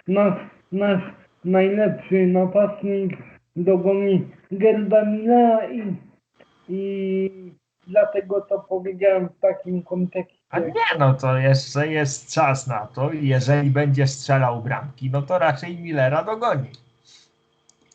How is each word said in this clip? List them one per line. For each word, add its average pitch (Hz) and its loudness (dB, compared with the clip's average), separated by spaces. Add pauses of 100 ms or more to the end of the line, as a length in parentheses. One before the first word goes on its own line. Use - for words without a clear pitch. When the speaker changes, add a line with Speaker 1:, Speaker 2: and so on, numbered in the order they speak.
Speaker 1:
nasz, 196 2 (320)
nasz 196 0 (420)
najlepszy 190 2
napastnik 196 0 (380)
dogoni 190 2 (240)
Gerda 214 4
Millera 220 4
i, 220 -6 (720)
i 190 -4 (320)
dlatego 196 0
to 196 -4
powiedziałem 190 0
w - -18
takim 185 -2
kontekście. 180 -6 (120)
Speaker 2:
A 170 -4
nie, 165 -2
no 135 4
to 131 0
jeszcze 135 0
jest 151 -4
czas 139 0
na 107 -6
to 139 -6
i 147 -4
jeżeli 135 2
będzie 139 2
strzelał 127 0
bramki, 127 -8
no 139 -2
to 180 -2
raczej 170 -2
Millera 151 0
dogoni. 214 -4 (1200)